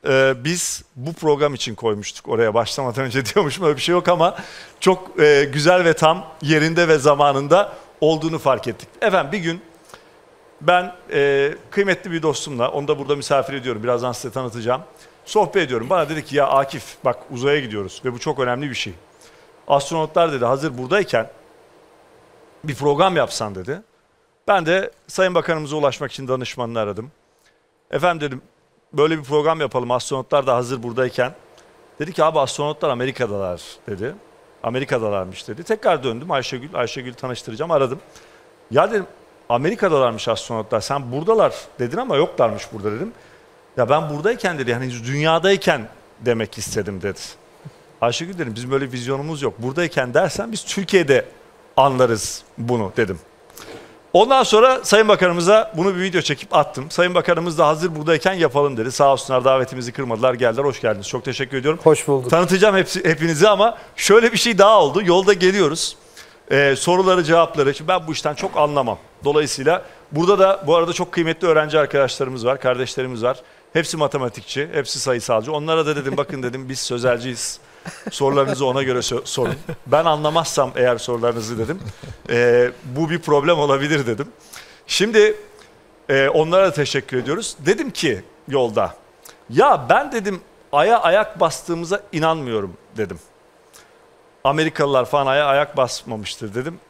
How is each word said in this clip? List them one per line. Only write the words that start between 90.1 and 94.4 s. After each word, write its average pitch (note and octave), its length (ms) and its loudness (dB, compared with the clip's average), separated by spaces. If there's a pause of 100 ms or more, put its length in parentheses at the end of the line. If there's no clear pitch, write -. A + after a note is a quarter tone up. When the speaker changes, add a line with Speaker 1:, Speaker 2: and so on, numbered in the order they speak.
Speaker 1:
dedim, G3+ 300 -6 (300)
"Ay'a G3 300 4
ayak F#3 380 2
bastığımıza E3+ 640 -2 (100)
inanmıyorum," C3+ 640 -2 (200)
dedim. G2 220 -6 (1200)